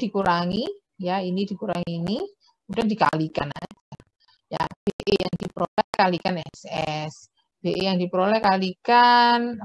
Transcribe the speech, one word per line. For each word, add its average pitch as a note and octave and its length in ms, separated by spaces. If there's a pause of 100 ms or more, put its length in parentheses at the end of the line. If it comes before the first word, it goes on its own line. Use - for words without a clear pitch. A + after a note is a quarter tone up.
dikurangi, F#3+ 640 (320)
ya, F#3 240
ini F#3 240
dikurangi F3 480
ini, E3+ 240 (480)
kemudian A3 240
dikalikan D#3 640
aja. - 440 (520)
Ya, D#3+ 160
B - 480
E - 0
yang - 240
diperoleh - 560
kalikan F#3 480
S - 240
S, D#3 480 (480)
B E3+ 160
E F#3 80
yang F#3+ 160
diperoleh F#3 400
kalikan A#3+ 1200